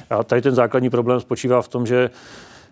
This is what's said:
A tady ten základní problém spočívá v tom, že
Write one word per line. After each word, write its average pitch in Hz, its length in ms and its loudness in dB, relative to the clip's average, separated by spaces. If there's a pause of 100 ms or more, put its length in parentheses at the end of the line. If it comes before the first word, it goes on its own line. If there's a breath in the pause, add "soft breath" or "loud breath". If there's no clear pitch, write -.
A 110 140 0
tady 120 180 0
ten 131 140 0
základní 123 340 2
problém 120 300 0
spočívá 123 420 -2
v 113 60 -6
tom, 123 180 -6
že 123 240 0 (640 loud breath)